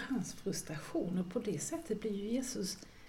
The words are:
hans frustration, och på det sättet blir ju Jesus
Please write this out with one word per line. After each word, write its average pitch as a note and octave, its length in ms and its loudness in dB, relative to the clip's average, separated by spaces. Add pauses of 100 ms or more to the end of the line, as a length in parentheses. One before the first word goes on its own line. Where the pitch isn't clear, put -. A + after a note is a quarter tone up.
hans A#3 240 2
frustration, F3+ 840 0
och F#3 160 2
på A#3+ 60 2
det G#3 200 2
sättet D#4 420 -2
blir A3 140 2
ju G3+ 120 0
Jesus A#3 500 2 (320)